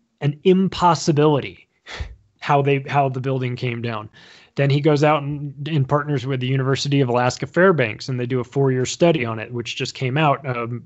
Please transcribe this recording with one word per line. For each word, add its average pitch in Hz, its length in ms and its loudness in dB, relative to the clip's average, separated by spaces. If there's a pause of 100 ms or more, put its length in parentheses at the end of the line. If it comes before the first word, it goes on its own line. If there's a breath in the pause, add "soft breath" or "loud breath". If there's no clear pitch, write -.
(220)
an 147 220 -2
impossibility 156 1200 2 (720 loud breath)
how 143 240 2
they, 139 240 2
how 139 220 0
the 127 120 -6
building 127 340 -4
came 117 280 -6
down." 107 260 -8 (460 loud breath)
Then 139 140 2
he 143 120 2
goes 147 220 4
out 151 200 4
and, 143 440 -8
and 147 220 0
partners 147 380 -2
with 135 120 -4
the 123 80 -4
University 135 540 0
of 123 80 0
Alaska 123 380 0
Fairbanks, 160 600 2
and 127 120 -4
they 123 80 -4
do 127 120 -2
a 120 40 -4
four-year 131 420 0
study 160 400 2
on 113 140 -6
it, 110 120 -10
which 120 240 -8
just 127 200 -6
came 127 200 -4
out, 156 300 2
um, 120 400 -6